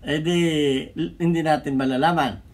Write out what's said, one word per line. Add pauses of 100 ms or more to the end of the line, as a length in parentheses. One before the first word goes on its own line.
Eh
di, (560)
l-,
hindi
natin
malalaman. (160)